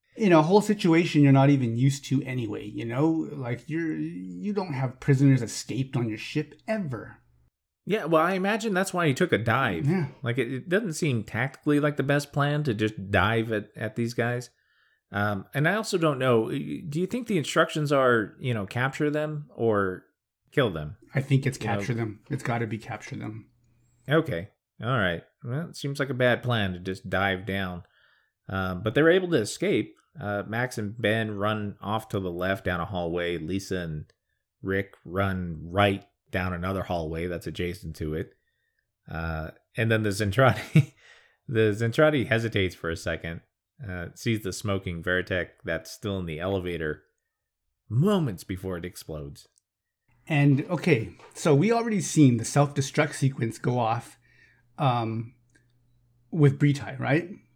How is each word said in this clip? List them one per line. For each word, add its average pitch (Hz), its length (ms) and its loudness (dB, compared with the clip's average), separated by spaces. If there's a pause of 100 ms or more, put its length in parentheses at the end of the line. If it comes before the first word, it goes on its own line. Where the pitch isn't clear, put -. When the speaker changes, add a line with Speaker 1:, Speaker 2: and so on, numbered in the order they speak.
(160)
Speaker 1:
In 214 160 2
a 160 120 8
whole 190 180 6
situation 170 600 4
you're 139 80 8
not 135 180 8
even 127 260 2
used 139 300 2
to 131 160 0
anyway, 110 460 -6
you 117 180 -8
know? 151 460 0
Like, 123 360 -8
you're, 160 300 -4
you 180 560 -8
don't 185 200 -4
have 127 260 -4
prisoners 135 420 6
escaped 117 560 -6
on 123 100 0
your 110 120 -6
ship - 340 -6 (140)
ever. 160 500 -6 (680)
Speaker 2:
Yeah, 190 220 -2
well, 160 160 4
I 175 120 2
imagine 202 420 0
that's 185 180 0
why 175 140 2
he 135 80 4
took 180 180 2
a 104 60 6
dive. 113 500 2
Speaker 1:
Yeah. 170 200 0 (120)
Speaker 2:
Like, 120 160 -2
it, 127 160 -2
it 127 160 -8
doesn't 185 240 0
seem 127 300 0
tactically 139 560 0
like 147 180 0
the 139 60 0
best 143 280 0
plan 147 340 0
to 120 100 2
just 107 340 -2
dive 110 420 2
at, 107 240 -4
at 110 200 -8
these 120 180 -2
guys. 120 380 -2 (600)
Um, 101 340 -2 (100)
and 147 120 2
I 180 60 2
also 214 240 -2
don't 156 220 2
know, 120 320 4
do 147 480 -6
you 180 80 0
think 240 180 -6
the 202 140 0
instructions 151 520 0
are, 123 480 4
you 123 140 -4
know, 101 140 -4
capture 135 420 -2
them 151 460 -4
or 101 480 0 (480)
kill 127 180 2
them? 76 260 -6 (200)
Speaker 1:
I 139 60 2
think 135 260 2
it's 131 120 -2
Speaker 2:
You - 60 -6
know? 107 80 0
Speaker 1:
capture 107 220 -2
them. 113 240 -4 (100)
It's 131 140 -6
gotta 117 240 -2
be 110 100 -6
capture - 380 -12
them. 110 320 -12 (600)
Speaker 2:
Okay. 135 420 0 (340)
All 123 120 0
right. 90 280 0 (200)
Well, 135 260 -6
it 147 60 -20
seems 139 240 -6
like 139 120 -4
a - 40 -4
bad 123 280 2
plan 110 300 0
to 90 60 -8
just 95 300 -8
dive 95 380 0
down. 95 340 -4 (680)
Um, 92 360 -4
but 113 100 -2
they 139 80 4
were 160 80 8
able 185 220 4
to 160 60 4
escape. 123 580 -2 (260)
Uh, 104 260 -4
Max 120 300 -6
and 107 180 -6
Ben 110 360 0
run 104 500 -4
off 107 280 -4
to 104 100 -2
the 92 100 -4
left 90 340 -2
down 90 160 -2
a 82 60 -4
hallway. 87 540 -2
Lisa 92 380 -4
and 80 280 -8 (560)
Rick 95 320 -4 (100)
run 90 600 -4
right 98 400 2 (260)
down 92 240 -2
another 92 300 -4
hallway 82 420 -4
that's 87 220 -6
adjacent 85 480 -6
to 78 180 -6
it. 95 200 -6 (800)
Uh, 80 380 -6 (260)
and 113 160 0
then 110 120 2
the 107 60 0
Zentradi, 107 840 2 (280)
<laughs> - 260 -20
the 110 280 4
Zentradi 120 520 2
hesitates 113 480 0
for 82 160 -6
a 82 40 -4
second, 82 460 -6 (480)
uh, 90 240 -8
sees 113 300 -2
the 92 100 -6
smoking 95 480 -4
Veritech 90 460 0 (160)
that's 82 260 -6
still 98 300 -6
in 90 80 -6
the 78 120 -8
elevator 87 600 -4 (880)
moments 147 540 0
before 92 340 -6
it 85 80 -8
explodes. 76 600 -12 (840)
Speaker 1:
And, 143 380 4
okay, 151 460 0 (180)
so 156 220 4
we 180 160 4
already 233 300 2
seen 139 360 6
the 110 80 -4
self-destruct 143 720 0
sequence 131 420 -2
go 123 220 -2
off, 117 400 -2 (580)
um, 113 560 0 (960)
with 143 300 4
Breetai, 139 400 0
right? 135 300 0 (260)